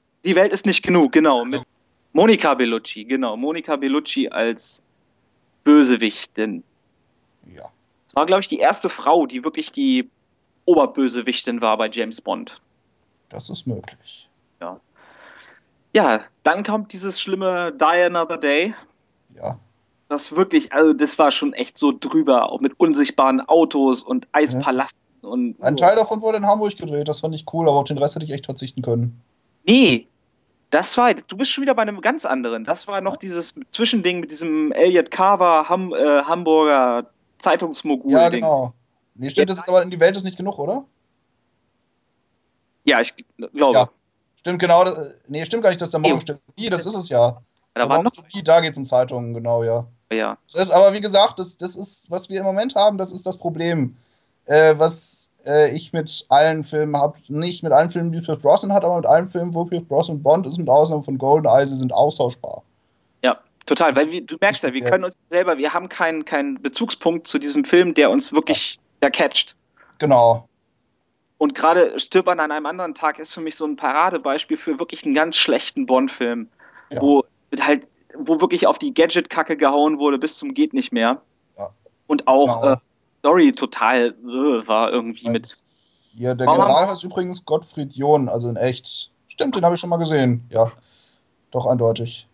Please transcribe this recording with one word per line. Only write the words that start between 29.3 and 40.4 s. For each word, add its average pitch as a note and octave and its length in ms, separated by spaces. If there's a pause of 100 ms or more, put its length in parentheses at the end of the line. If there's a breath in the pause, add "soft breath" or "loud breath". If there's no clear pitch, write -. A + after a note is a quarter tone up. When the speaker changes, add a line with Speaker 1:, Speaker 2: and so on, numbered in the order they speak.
Speaker 1:
Nee, G3+ 420 (640)
das E3+ 280
war, A#3+ 160
du F3 240
bist C4 120
schon C4+ 120
wieder C4+ 120
bei A#3 60
einem G#3 220
ganz C4+ 240
anderen. A#2+ 380
Das - 220
war G3 140
noch F#3+ 140
Speaker 2:
Ja. - 60
Speaker 1:
dieses F3 340 (160)
Zwischending F3+ 500
mit D#3 100
diesem D#3 420
Elliot E3+ 380
Carver, F3+ 560
Ham-, F#3 280
äh, C#3+ 300
Hamburger D3+ 840 (320)
Zeitungsmogul-Ding. D3 800
Speaker 2:
Ja, E3+ 100
genau. D3+ 460 (400)
Nee, C3 160
stimmt, F#3 180
Speaker 1:
Ja. F#3+ 60
Speaker 2:
das F3+ 100
ist - 60
aber F3+ 120
in F3 60
Die F3+ 100
Welt F3 160
ist F#3+ 100
nicht F#3 120
genug, G3 220